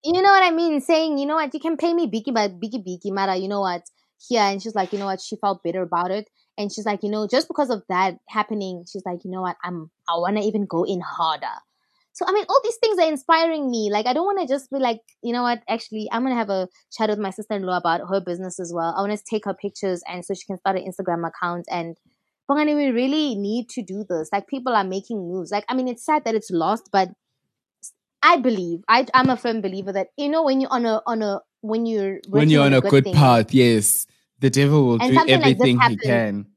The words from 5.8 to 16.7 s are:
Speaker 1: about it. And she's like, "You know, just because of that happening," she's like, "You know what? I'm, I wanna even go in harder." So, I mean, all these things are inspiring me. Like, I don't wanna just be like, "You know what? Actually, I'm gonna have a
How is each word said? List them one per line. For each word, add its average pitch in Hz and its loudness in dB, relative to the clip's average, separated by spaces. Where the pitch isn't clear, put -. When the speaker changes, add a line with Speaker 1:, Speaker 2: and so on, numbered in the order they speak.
Speaker 1:
about 175 -2
it. 214 -6
And 202 -6
she's 214 -10
like, 208 -4
"You 208 -4
know, 214 -2
just 247 0
because 277 -2
of 220 -4
that 185 0
happening," 196 -6
she's 190 -12
like, 175 -8
"You 185 -10
know 185 -6
what? 180 -4
I'm, 170 -10
I 170 0
wanna 196 0
even 208 0
go 170 -2
in 185 -2
harder." 151 -4
So, - -6
I 370 0
mean, 403 0
all 508 4
these 453 -2
things 427 0
are 330 4
inspiring 320 2
me. 214 0
Like, 214 0
I 254 0
don't 320 0
wanna 392 0
just 269 -4
be 269 2
like, 233 0
"You 240 -4
know 247 -2
what? 240 0
Actually, 214 -6
I'm 233 -2
gonna 262 0
have 220 -2
a 190 -2